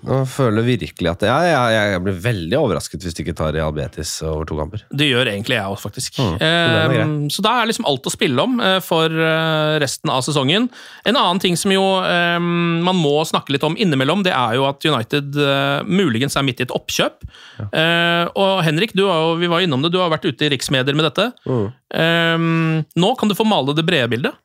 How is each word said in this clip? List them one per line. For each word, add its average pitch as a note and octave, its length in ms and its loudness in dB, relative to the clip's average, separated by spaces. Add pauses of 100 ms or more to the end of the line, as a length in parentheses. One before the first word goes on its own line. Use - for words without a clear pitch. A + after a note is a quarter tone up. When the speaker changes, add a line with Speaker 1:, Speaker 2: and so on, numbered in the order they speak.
Speaker 1:
Jeg C3 220 0
føler A#2 400 0
virkelig F#2 460 -2
at, - 100 -6
ja, G#2+ 120 2 (120)
ja, D#3+ 120 4 (120)
jeg, G#2 220 2
jeg F2+ 100 -2
blir F#2+ 160 -2
veldig F#2 400 -2
overrasket F2 460 -2
hvis E2 100 -6
de - 80 -8
ikke D#2 160 -4
tar D#2 160 -2
Real D#2 160 0
Betis D2+ 560 -8
over D#2 180 -4
to D#2+ 140 -6
kamper. D2+ 320 -8
Speaker 2:
Det C#3+ 160 0
gjør B2 240 2
egentlig G2+ 240 -4
jeg A2 80 -2
også, G2 300 -6
faktisk. - 260 -10
Speaker 1:
Mm, G2+ 220 0
den E3 340 2
er D#3+ 160 2
grei. B2+ 140 2
Speaker 2:
Ehm, D3+ 260 -2
så - 100 -6
da G#3+ 120 2 (100)
er A3 80 0
liksom A3+ 160 -2
alt C3+ 160 -2
å - 80 -4
spille C#3+ 320 0
om, B3 180 0
eh, F#3+ 200 2
for, D#3+ 260 0
eh, D#3+ 720 0
resten D3 320 -2
av B2+ 160 0
sesongen. D3+ 400 2 (400)
En G#3 80 2
annen G3 260 2
ting F3+ 140 0
som G3 160 0
jo, F#3+ 140 4 (180)
ehm, E3+ 800 0
man F#3 160 2
må D3 240 2
snakke - 320 -4
litt C3+ 80 0
om D#3 140 0
innimellom, E3 480 0
det F3+ 100 0
er B2 240 0
jo C3+ 80 0
at C#3 180 -4
United, C#3+ 540 -2
eh, C#3 480 0
muligens C3+ 500 0
er C#3 60 0
midt C3+ 160 -2
i B2+ 80 -2
et - 80 -10
oppkjøp. - 480 -4 (380)
Speaker 1:
Ja. G#2 120 -8
Speaker 2:
Eh, E3+ 640 2
og F#3+ 300 2
Henrik, E3 300 0
du F#3+ 120 2
har E3+ 160 2
jo, E3 160 0
vi F3 80 0
var E3+ 140 2
innom C#3+ 220 0
det, E3+ 100 0
du F#3 80 0
har F3+ 100 0
vært D#3 160 -2
ute C#3+ 160 -2
i D3+ 80 2
riksmedier C#3 460 0
med D#3 160 2
dette. G#3+ 180 0 (160)
Speaker 1:
Mm. B2+ 260 -2 (220)
Speaker 2:
Ehm, E3 920 2 (100)
nå F#3+ 200 2
kan A3 140 0
du F#3+ 60 0
få A3 100 2
male D3 260 2
det D#3+ 140 0
brede C#3 240 2
bildet. C3+ 240 -2 (100)